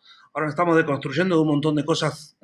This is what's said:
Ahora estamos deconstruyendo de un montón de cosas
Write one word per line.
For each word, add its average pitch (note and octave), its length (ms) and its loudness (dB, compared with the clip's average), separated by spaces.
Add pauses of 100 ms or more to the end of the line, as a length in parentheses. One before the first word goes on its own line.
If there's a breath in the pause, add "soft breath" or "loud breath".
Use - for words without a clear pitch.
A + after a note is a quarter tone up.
(340 soft breath)
Ahora D3+ 160 -2
estamos E3+ 280 2
deconstruyendo D#3 580 0
de D#3+ 60 4
un D#3 80 2
montón D3 260 0
de C#3+ 100 -2
cosas - 580 -4